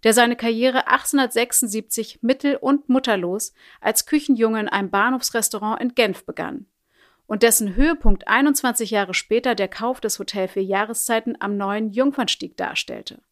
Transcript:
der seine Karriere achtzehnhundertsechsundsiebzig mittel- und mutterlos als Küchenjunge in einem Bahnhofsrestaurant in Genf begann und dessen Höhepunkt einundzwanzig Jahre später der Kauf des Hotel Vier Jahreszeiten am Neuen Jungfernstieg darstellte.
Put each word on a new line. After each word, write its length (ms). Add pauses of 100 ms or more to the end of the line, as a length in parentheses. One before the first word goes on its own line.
der 100
seine 240
Karriere 520
achtzehnhundertsechsundsiebzig 1300
mittel- 360
und 340
mutterlos 640 (260)
als 240
Küchenjunge 560
in 80
einem 220
Bahnhofsrestaurant 920
in 140
Genf 320
begann 400 (600)
und 160
dessen 340
Höhepunkt 520
einundzwanzig 600
Jahre 240
später 400
der 140
Kauf 340
des 160
Hotel 300
Vier 160
Jahreszeiten 760
am 160
Neuen 360
Jungfernstieg 680
darstellte. 720